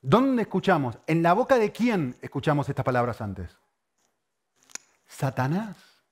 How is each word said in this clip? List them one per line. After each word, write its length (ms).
¿Dónde 420
escuchamos? 540
¿En 160
la 100
boca 240
de 140
quién 500
escuchamos 480
estas 160
palabras 360
antes? 360
Satanás. 720